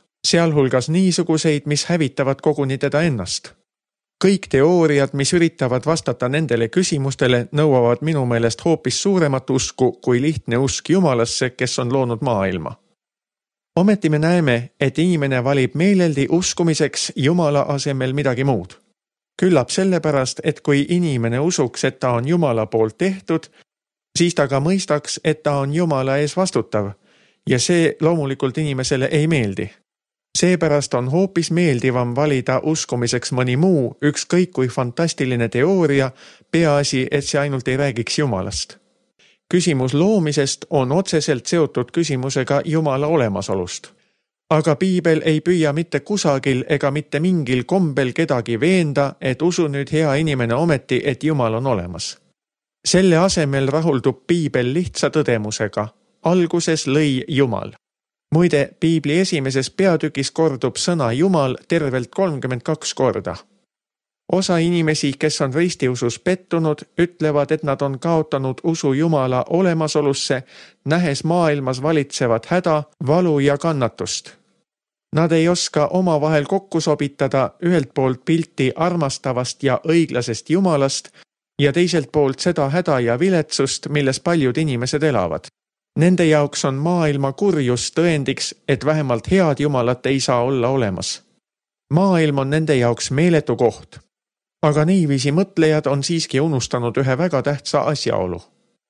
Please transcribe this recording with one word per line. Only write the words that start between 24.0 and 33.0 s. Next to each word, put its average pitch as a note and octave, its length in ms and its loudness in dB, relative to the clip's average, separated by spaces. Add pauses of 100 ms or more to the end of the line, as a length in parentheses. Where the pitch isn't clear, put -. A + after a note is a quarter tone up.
siis E3+ 160 2
ta D3 140 2
ka C3+ 120 0
mõistaks, D#3 640 -2
et D#3 180 -2
ta D3 160 -2
on C#3 160 -4
Jumala C#3 440 0
ees D3 180 -2
vastutav A2+ 560 -2 (560)
ja B2+ 100 2
see E3 420 2
loomulikult C#3+ 580 0
inimesele C3+ 520 -2
ei D#3 160 2
meeldi. G#2 440 -2 (680)
Seepärast D#3+ 560 2
on B2 160 -2
hoopis F3 400 -2
meeldivam B2+ 640 0
valida C3 480 0
uskumiseks B2 720 -2